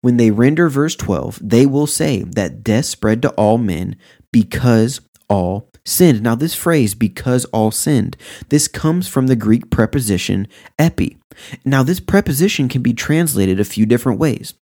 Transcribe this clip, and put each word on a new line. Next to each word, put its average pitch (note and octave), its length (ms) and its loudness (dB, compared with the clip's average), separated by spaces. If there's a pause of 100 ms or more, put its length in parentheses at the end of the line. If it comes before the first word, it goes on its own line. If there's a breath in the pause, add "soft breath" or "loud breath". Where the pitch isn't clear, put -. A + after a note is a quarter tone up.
when B2 160 2
they A2+ 160 4
render D3 360 2
verse D3 280 -2
twelve, - 440 -4
they A2+ 240 4
will C#3 220 0
say C3+ 360 -2
that F2+ 420 -6
death A2 220 0
spread A2 360 -2
to D3 100 2
all G#2+ 260 2
men F#2 360 -4 (380 soft breath)
because A#2+ 680 2 (280)
all G2 420 -2 (140)
sinned. C#3+ 380 2
Now, A#2 120 2
this D3+ 200 -4
phrase, C3+ 420 0
"because B2 500 -2
all A2 240 0
sinned," - 460 -2 (320 loud breath)
this D3 180 2
comes F3 400 -2
from C3 220 -2
the B2+ 80 2
Greek A2 340 0
preposition G#2 800 -2 (280 loud breath)
epi. - 420 -2 (460 loud breath)
Now, C3+ 200 2
this F3+ 160 -2
preposition E3+ 680 0
can B2 140 -4
be A2+ 120 0
translated A2+ 680 0
a G#2 40 2
few G#2+ 220 0
different A#2+ 320 0
ways. C#3+ 360 -4 (140)